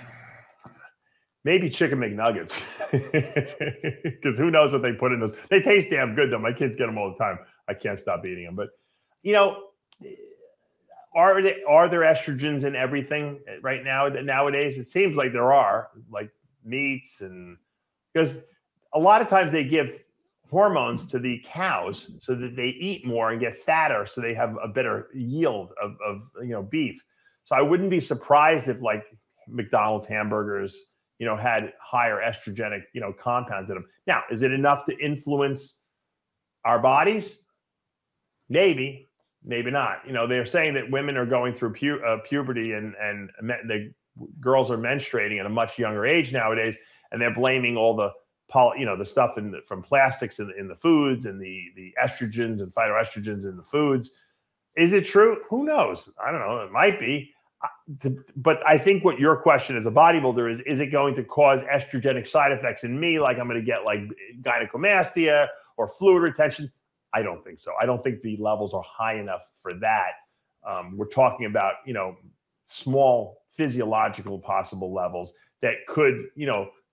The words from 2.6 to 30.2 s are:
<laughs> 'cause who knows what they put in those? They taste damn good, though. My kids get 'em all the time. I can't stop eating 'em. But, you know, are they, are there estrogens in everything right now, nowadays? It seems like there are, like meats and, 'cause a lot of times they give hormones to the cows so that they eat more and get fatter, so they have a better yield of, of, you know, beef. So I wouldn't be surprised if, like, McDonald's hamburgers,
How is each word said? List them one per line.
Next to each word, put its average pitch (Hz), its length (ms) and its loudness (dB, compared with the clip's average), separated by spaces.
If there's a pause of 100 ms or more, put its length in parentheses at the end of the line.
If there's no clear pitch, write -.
<laughs> - 1300 -4
'cause 127 140 0
who 156 140 2
knows 151 220 6
what 127 100 0
they 120 100 0
put 127 200 0
in 120 80 -2
those? 110 140 -2 (160)
They 190 120 6
taste 196 280 4
damn 131 240 -2
good, 131 180 2
though. 113 60 -2
My 113 140 -2
kids 127 220 -4
get 117 140 -2
'em 110 100 -6
all 101 120 -4
the 92 60 -14
time. 98 220 -2 (300)
I 98 60 -6
can't 101 240 -6
stop 92 280 -6
eating 90 200 -10
'em. 87 100 -12
But, 101 140 -8 (520)
you 202 100 -2
know, 202 360 2 (1500)
are 190 260 6
they, 190 220 2
are 160 260 8
there 170 120 0
estrogens 147 640 2
in 143 100 -2
everything 139 640 -4 (220)
right 131 220 -6
now, 135 240 0
nowadays? 139 720 0
It 120 100 -12
seems 180 280 2
like 131 160 0
there 123 200 4
are, 113 380 4 (200)
like 107 200 -10 (340)
meats 131 560 -6
and, 90 360 -16 (580)
'cause 147 280 0 (520)
a 151 40 0
lot 214 240 6
of 220 60 -2
times 185 240 4
they 156 120 0
give 139 380 -2 (480)
hormones 147 580 2
to 131 100 -6
the 123 260 -4
cows 110 760 -6
so 127 140 -4
that 123 220 -8
they 127 120 -2
eat 170 380 -8
more 113 240 0
and 113 100 -4
get 117 140 -2
fatter, 151 520 0
so - 140 -10
they 117 140 -4
have 113 280 -2
a 117 60 -8
better 107 460 -4
yield 123 680 -4
of, 104 240 -8
of, 104 180 -6 (200)
you 123 80 -10
know, 107 120 -6
beef. 131 420 -6 (400)
So - 100 -2
I 135 60 4
wouldn't 180 300 2
be 180 100 2
surprised 147 680 2
if, 127 120 -4
like, 107 240 -4 (420)
McDonald's 107 600 -2
hamburgers, 104 840 -4 (260)